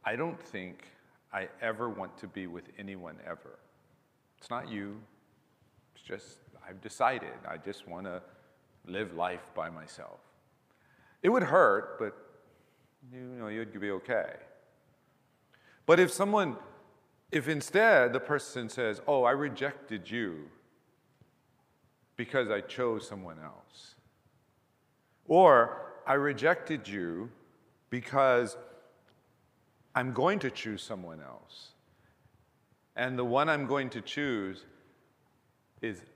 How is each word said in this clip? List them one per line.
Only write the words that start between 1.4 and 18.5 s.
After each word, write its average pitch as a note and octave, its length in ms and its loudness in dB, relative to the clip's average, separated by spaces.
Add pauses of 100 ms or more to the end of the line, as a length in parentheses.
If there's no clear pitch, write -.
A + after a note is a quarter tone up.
ever A#2 260 -4
want F#2+ 300 -10
to G2 100 -14
be F#2 180 -10
with E2+ 300 -14
anyone F#2+ 480 -14
ever. - 340 -14 (800)
It's - 140 -16
not A#2+ 180 -8
you. G2+ 320 -8 (960)
It's - 100 -20
just, - 340 -14 (300)
I've F#2 120 -18
decided A2 520 0 (160)
I D#2 80 -8
just F#2 320 -12
wanna F2+ 340 -10 (640)
live F#2 280 -6
life F2 400 -4
by D#2+ 140 -6
myself." D#2 520 -18 (1000)
It F#3+ 80 6
would A#3+ 120 6
hurt, C3+ 560 6
but, G#2+ 160 -4 (1000)
you B2+ 60 -18
know, B2 300 -12
you'd G#2 320 -8
be G2+ 100 -4
okay. F#2+ 440 -2 (1500)
But F3 140 10
if F3+ 120 4
someone, G3 440 0 (720)
if D3 180 -2
instead D#3 640 6
the A#2+ 80 0
person C3+ 480 -4